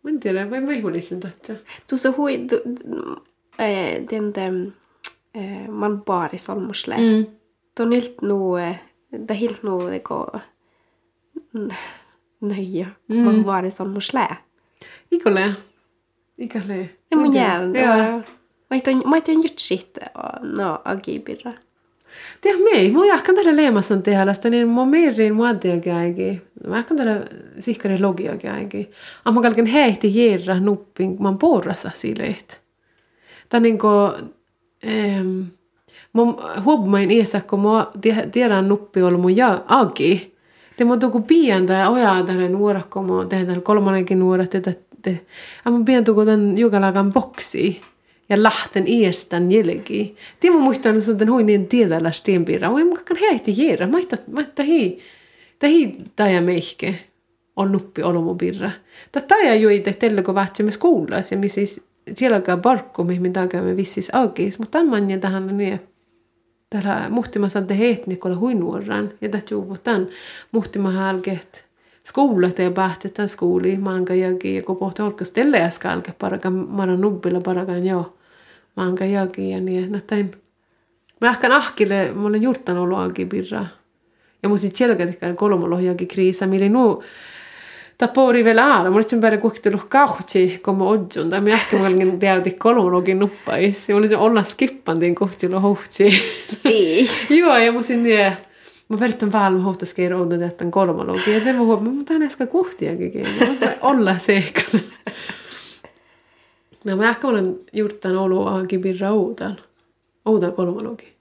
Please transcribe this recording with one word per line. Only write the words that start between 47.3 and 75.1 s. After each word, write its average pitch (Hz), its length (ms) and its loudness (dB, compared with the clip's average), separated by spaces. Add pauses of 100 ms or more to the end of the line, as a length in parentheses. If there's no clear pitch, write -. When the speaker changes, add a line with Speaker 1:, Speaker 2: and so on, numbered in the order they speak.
Speaker 1:
ja 208 120 4
Lahten - 440 0
eestän 180 640 0
jälki. 208 640 0 (240)
Timo 349 200 4
muistaa, 262 320 2
että 214 280 2
den 220 120 4
hui 247 120 4
niin 202 240 4
tiedällä 165 440 2
stenbirra. 180 580 0
Oi, 277 140 2
muka 349 180 0
kan 339 160 -4
hei 370 220 2
tiedä. 208 480 0
Mä 311 120 2
että, 359 180 -4 (100)
mä 254 140 -6
että - 220 -6
hei, 277 360 0 (540)
että - 140 -2
hei 302 300 4 (180)
taja 190 260 4
meihke 175 540 -2 (600)
on 196 160 0
nuppi 175 320 -4
olomubirra. 180 680 -2 (400)
Tää 277 100 -4
taja 320 340 4
ju 214 140 4
ei 202 100 4
tee 190 140 -2
tällä, 214 280 0
kun 185 140 -2
vahtsemme 196 360 -2
skoulas 190 600 0
ja 196 60 -4
missä 202 180 -4
siis 202 260 -6 (320)
siellä 240 220 0
alkaa 180 220 0
barkku, 233 460 0
mihin 180 300 -2
takia 180 280 -2
me 185 160 -2
vissis 190 360 -6
aukis. 202 460 0
Mut 220 120 -8
tämän 330 160 2
manja 202 300 0
tähän 190 320 -4
on 202 80 -4
niin. 202 240 -2 (880)
Täällä 202 400 -2
muhtima 214 380 -2
sante 196 300 -2
heetni, 226 380 0
kun 180 240 -4
hui 240 160 0
nuoran. 202 640 -4
Ja 214 80 -6
tää 202 120 -6 (100)
juuvutan 190 560 -4 (440)
muhtima 202 400 -2
hälkeet. 190 720 -6 (380)
Skoulat 190 560 0
ja 185 120 0
pähtetään 190 580 -4
skouli, 180 480 0
manka 185 360 -4
jälki, 185 420 -2
ja 185 80 -6
kun 185 140 -6
pohti 190 240 -6
olkas 202 300 -6